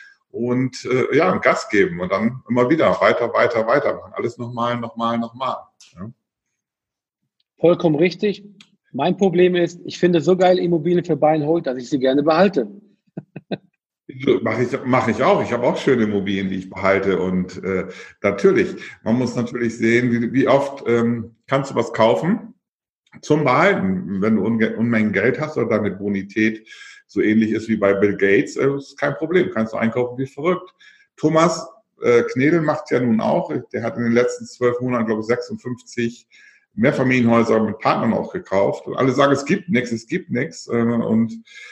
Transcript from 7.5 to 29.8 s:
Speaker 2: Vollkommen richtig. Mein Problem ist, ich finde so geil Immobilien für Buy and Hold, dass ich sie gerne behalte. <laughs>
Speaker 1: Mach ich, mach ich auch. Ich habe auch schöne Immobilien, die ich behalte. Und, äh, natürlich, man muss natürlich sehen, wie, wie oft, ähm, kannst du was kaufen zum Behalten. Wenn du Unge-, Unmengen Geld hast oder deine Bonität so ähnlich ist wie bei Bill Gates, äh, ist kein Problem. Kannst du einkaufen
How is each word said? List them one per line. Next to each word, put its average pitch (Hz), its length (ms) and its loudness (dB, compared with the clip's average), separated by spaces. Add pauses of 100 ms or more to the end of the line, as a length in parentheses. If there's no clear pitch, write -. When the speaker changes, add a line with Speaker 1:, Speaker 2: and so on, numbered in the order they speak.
Speaker 2:
Vollkommen 165 380 2
richtig. 185 480 -2 (480)
Mein 156 240 -2
Problem 180 380 2
ist, 175 300 -2
ich - 140 -12
finde 175 220 2
so 170 160 2
geil 185 220 4
Immobilien 175 460 0
für 160 120 -2
Buy 151 200 2
and 151 100 -2
Hold, 165 200 0
dass 127 120 -4
ich 120 100 -12
sie 147 100 -2
gerne 131 240 2
behalte. 160 480 2 (760)
<laughs> - 960 -6
Speaker 1:
Mach 110 160 -4
ich, 123 260 -2
mach 123 240 0
ich 110 140 -2
auch. 170 200 2
Ich 101 100 -4
habe 120 140 -2
auch 170 120 0
schöne 123 240 2
Immobilien, 98 480 -2
die 95 60 -4
ich 92 120 -10
behalte. 98 500 0
Und, 92 460 -4
äh, 92 220 -4 (340)
natürlich, 104 560 2 (280)
man 113 120 2
muss 123 200 -2
natürlich 117 420 -4
sehen, 117 320 2
wie, 117 240 -2
wie 127 140 2
oft, 139 380 0
ähm, 117 500 0 (100)
kannst 139 240 -2
du - 60 -12
was 117 180 -2
kaufen 120 600 0 (680)
zum 151 220 2
Behalten. 117 760 0
Wenn 110 160 2
du 92 80 0
Unge-, 110 320 0
Unmengen 110 360 0
Geld 117 280 0
hast 151 160 -6
oder 120 120 -2 (100)
deine 104 140 -2
Bonität 101 760 -2 (380)
so 98 160 -2
ähnlich 110 300 2
ist 110 160 -4
wie 110 80 0
bei 98 180 2
Bill 98 240 0
Gates, 101 380 2
äh, 139 200 0
ist - 220 -14
kein 143 160 -4
Problem. 160 400 0
Kannst 113 180 -2
du 107 60 -6
einkaufen 117 400 -2